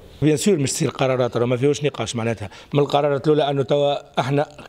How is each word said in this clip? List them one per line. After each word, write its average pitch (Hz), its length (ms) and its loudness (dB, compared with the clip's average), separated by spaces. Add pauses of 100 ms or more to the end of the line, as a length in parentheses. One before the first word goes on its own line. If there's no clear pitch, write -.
(220)
بيان 151 140 4
سور 196 200 2
مش 135 160 -2
تصير 139 180 -2
قرارات، 127 460 0
راه 120 100 2
ما 127 100 0
فيهوش 143 280 0
نقاش 117 320 -4
معناتها. 110 320 -4 (260)
من 143 60 4
القرارات 143 460 0
الأولى 147 240 2
أنه 139 120 0
توا 143 580 0
احنا 143 280 -2 (200)